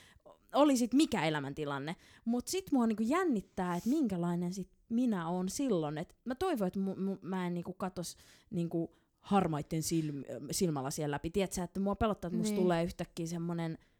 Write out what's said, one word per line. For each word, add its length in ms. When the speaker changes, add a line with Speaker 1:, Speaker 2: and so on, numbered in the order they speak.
Speaker 1:
olisit 400
mikä 300
elämäntilanne. 720
Mut 240
sit 240
mua 140
niinku 160
jännittää, 760
et 100
minkälainen 680
sit 140
minä 400
oon 200
silloin. 500
Et 260
mä 100
toivon, 340
et 80
mu-, 220
mu-, 240
mä 240
en 80
niinku 180
katos 440
niinku 460
harmaitten 640
silm-, 680
silmälasien 600
läpi. 200
Tiedät 220
sä, 100
että 180
mua 140
pelottaa, 340
että 100
musta 140
Speaker 2:
Niin. 100
Speaker 1:
tulee 220
yhtäkkiä 420
semmonen, 520